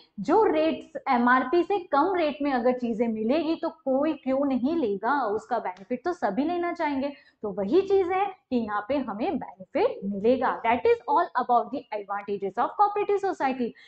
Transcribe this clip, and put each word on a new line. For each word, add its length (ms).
जो 240
rates 640
एमआरपी 540
से 160
कम 380
rate 260
में 100
अगर 200
चीजें 360
मिलेगी 460
तो 140
कोई 440
क्यों 320
नहीं 320
लेगा, 500
उसका 320
benefit 460
तो 80
सभी 320
लेना 280
चाहेंगे। 400
तो 80
वही 300
चीज 280
है 180
कि 60
यहाँ 320
पे 80
हमें 420
benefit 680
मिलेगा। 580
That 180
is 340
all 100
about 320
the 260
advantages 580
of 120
cooperative 500
society। 400